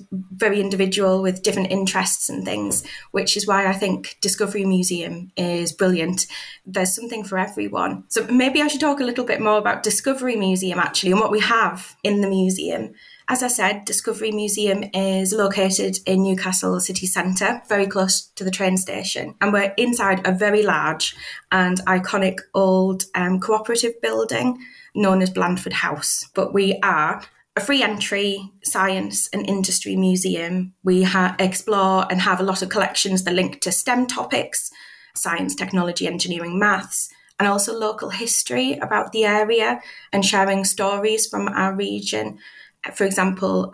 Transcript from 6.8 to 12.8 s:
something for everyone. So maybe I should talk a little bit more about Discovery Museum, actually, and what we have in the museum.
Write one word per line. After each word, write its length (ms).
something 300
for 160
everyone. 720
So 180
maybe 340
I 60
should 140
talk 180
a 40
little 220
bit 160
more 160
about 240
Discovery 540
Museum, 420
actually, 340
and 80
what 120
we 80
have 640
in 180
the 80
museum. 640